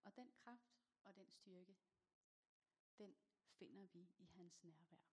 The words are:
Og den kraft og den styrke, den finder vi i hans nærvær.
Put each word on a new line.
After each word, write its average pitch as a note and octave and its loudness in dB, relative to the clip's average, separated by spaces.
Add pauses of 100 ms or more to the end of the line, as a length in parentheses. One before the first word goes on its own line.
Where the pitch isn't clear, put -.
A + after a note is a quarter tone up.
Og - 0
den B3+ 4
kraft - -2 (220)
og G3 -2
den F#3+ -4
styrke, F#3 -2 (1200)
den G3+ 2 (300)
finder - 4
vi F3 0
i F#3 -4
hans E3+ -2
nærvær. E3 -4